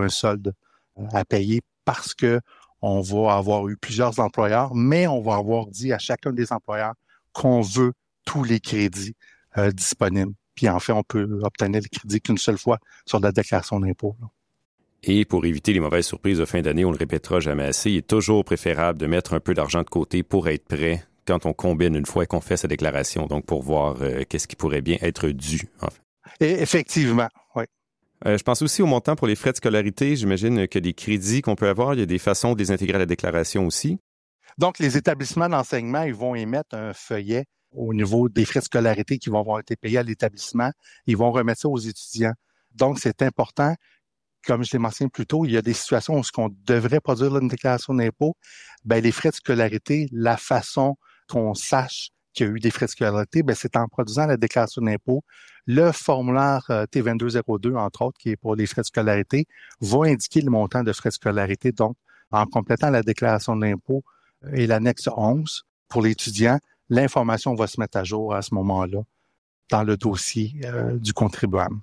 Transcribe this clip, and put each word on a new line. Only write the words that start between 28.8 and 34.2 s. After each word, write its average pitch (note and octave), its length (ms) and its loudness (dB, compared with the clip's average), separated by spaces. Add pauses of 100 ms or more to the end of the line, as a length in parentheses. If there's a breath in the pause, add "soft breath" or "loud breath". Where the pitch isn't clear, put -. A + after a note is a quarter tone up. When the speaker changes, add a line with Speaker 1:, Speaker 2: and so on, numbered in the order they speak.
Speaker 2:
au F#3 40 6
montant C#3+ 280 2
pour B2+ 140 0
les G#2+ 80 2
frais - 160 0
de - 60 -6
scolarité. G#2+ 580 2
J'imagine G2+ 500 2
qu'il F#2+ 140 -2
y - 20 -4
a F2 80 0
des E2+ 40 -6
crédits G#2+ 480 0
qu'on G#2+ 120 0
peut G2+ 140 2
avoir, A#2+ 260 2
il B2+ 60 0
y - 20 2
a - 40 2
des F2+ 120 0
façons A#2 360 0
de G#2+ 40 -2
les G2 140 0
intégrer F#2 240 0
à - 20 2
la F#2 80 2
déclaration E2+ 600 0
aussi. D3 340 -2 (560 soft breath)